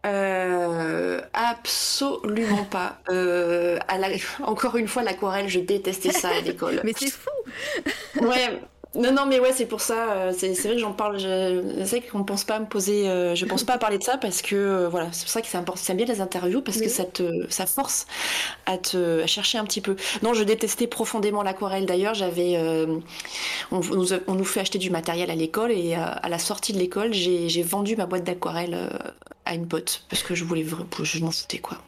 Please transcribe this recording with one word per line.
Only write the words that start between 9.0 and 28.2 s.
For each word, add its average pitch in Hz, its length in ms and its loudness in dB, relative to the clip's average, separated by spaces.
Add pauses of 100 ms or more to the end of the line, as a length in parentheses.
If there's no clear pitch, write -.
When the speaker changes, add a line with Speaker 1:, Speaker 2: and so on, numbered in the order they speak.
Speaker 1:
non, 277 160 4
mais 262 120 6
ouais, 254 140 6
c'est 254 140 0
pour 214 140 -4
ça, 226 320 0
euh, 185 220 2
c'est, 190 200 0
c'est 196 140 -2
vrai 233 80 2
que 233 40 2
j'en 208 120 -2
parle, 208 260 -2
je, 185 420 2 (240)
c'est 240 140 0
vrai 240 80 -8
qu'on 202 160 -2
pense 202 200 -2
pas 214 120 0
à 220 40 -2
me 220 60 -4
poser, 208 420 2
euh, 180 280 2
je 170 100 0
pense 196 180 0
pas 254 100 2
à 240 40 2
parler 214 220 2
de 185 40 -4
ça 262 140 2
parce 214 240 -2
que, - 140 -2
euh, 196 340 4
voilà, 170 220 0
c'est - 140 -6
pour - 40 -6
ça 226 120 0
que 226 60 -6
c'est 185 120 -2
import-, 180 180 -4
c'est - 160 -2
bien 220 140 2
les 214 140 0
interviews 185 420 0
parce 214 140 -2
que 220 80 0
Speaker 2:
Oui. 202 40 2
Speaker 1:
ça 185 160 0
te, 180 240 -2 (200)
ça - 180 0
force - 400 0 (580)
à 185 140 0
te, 170 420 2
à 170 60 0
chercher 214 320 0
un 214 60 -2
petit 202 160 -2
peu. 196 140 0 (280)
Non, 233 100 4
je 220 100 4
détestais 220 440 2
profondément 208 560 0
l'aquarelle. 190 420 0
D'ailleurs, 190 300 2
j'avais, 175 420 2
euh, 160 400 2 (720)
on, 190 60 0
on 180 180 0
nous 185 200 2
a, - 100 0
on 190 80 0
nous 190 100 2
fait 190 180 0
acheter 190 180 -2
du 185 100 -2
matériel 170 400 0
à 165 60 -2
l'école 160 360 0
et, 170 240 2
euh, 170 40 0
à - 280 -4
la 170 120 -2
sortie - 340 -2
de 190 60 0
l'école, 196 340 0
j'ai, 175 340 2
j'ai 165 140 2
vendu 202 340 0
ma 190 120 0
boîte 185 160 -2